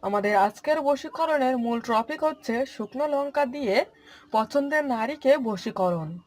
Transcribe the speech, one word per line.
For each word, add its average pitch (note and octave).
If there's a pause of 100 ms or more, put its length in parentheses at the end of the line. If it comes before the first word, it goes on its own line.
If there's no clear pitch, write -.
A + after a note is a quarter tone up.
আমাদের G#3 (120)
আজকের D4 (100)
বশীকরণের C#4+
মূল A#3 (120)
টপিক A#3
হচ্ছে D4+ (180)
শুকনো B3
লঙ্কা C#4+ (120)
দিয়ে B3 (600)
পছন্দের C#4+ (100)
নারীকে C4 (160)
বশীকরণ। F3+ (180)